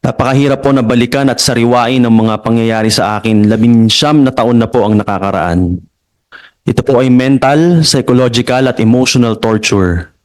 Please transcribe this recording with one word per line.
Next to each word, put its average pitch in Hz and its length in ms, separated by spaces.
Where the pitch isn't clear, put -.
Napakahirap 135 580
po 139 140
na 131 100
balikan 123 480
at - 80
sariwain 120 640
ang 117 80
mga 110 320
pangyayari 113 480
sa 107 240
akin. 104 320
Labinsyam 117 720
na 131 140
taon 120 240
na 113 100
po 117 160
ang 107 140
nakakaraan. 92 840
Ito - 180
po 127 160
ay 131 80
mental, 139 720
psychological 127 880
at 120 140
emotional 120 560
torture. 98 760